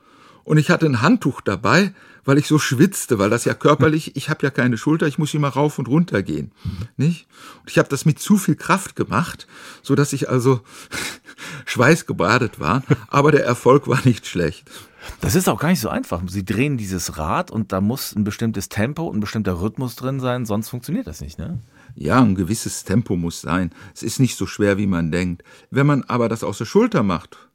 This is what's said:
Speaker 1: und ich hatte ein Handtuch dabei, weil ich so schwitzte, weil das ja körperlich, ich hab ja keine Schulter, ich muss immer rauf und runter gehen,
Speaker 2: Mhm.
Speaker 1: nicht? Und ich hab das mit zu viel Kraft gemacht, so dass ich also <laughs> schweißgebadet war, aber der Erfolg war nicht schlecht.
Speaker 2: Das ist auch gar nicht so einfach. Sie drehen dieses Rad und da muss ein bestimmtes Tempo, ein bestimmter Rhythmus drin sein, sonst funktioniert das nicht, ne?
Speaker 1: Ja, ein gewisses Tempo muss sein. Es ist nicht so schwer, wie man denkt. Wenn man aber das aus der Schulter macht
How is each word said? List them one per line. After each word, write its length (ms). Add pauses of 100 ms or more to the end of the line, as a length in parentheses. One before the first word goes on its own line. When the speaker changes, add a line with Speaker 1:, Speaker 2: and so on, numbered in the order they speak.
(440)
Speaker 1:
und 140
ich 120
hatte 160
ein 160
Handtuch 380
dabei, 540 (300)
weil 120
ich 100
so 120
schwitzte, 600
weil 120
das 160
ja 80
körperlich, 600
ich 120
hab 140
ja 80
keine 260
Schulter, 300
ich 120
muss 140
immer 160
rauf 300
und 100
runter 340
gehen, 300 (120)
Speaker 2:
Mhm. 320
Speaker 1:
nicht? 300 (360)
Und 80
ich 80
hab 100
das 160
mit 140
zu 180
viel 200
Kraft 400
gemacht, 500 (360)
so 120
dass 180
ich 160
also 320 (520)
<laughs> 540
schweißgebadet 960
war, 220 (260)
aber 240
der 120
Erfolg 440
war 160
nicht 220
schlecht. 440 (520)
Speaker 2:
Das 120
ist 140
auch 100
gar 100
nicht 120
so 80
einfach. 380
Sie 180
drehen 320
dieses 400
Rad 340
und 220
da 80
muss 340
ein 100
bestimmtes 440
Tempo, 420
ein 100
bestimmter 400
Rhythmus 360
drin 240
sein, 240
sonst 240
funktioniert 380
das 160
nicht, 160
ne? 200 (360)
Speaker 1:
Ja, 260
ein 140
gewisses 500
Tempo 320
muss 240
sein. 300 (240)
Es 80
ist 180
nicht 160
so 100
schwer, 320
wie 80
man 240
denkt. 320 (280)
Wenn 160
man 180
aber 240
das 160
aus 140
der 80
Schulter 360
macht 520